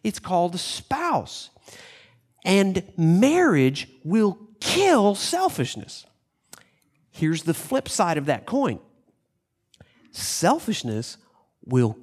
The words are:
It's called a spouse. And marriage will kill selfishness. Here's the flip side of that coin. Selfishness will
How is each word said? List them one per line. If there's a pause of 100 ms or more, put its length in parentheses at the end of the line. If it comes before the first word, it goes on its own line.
It's
called
a
spouse. (920)
And (140)
marriage (160)
will (220)
kill
selfishness. (1040)
Here's
the
flip
side
of
that
coin. (1300)
Selfishness (480)
will